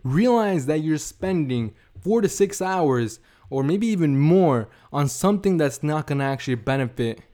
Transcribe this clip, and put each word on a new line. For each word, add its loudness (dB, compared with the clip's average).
Realize 2
that 0
you're 0
spending -4
four 0
to 2
six 0
hours 0
or -2
maybe 0
even 2
more 4
on -2
something 0
that's 0
not -2
gonna -2
actually -2
benefit -4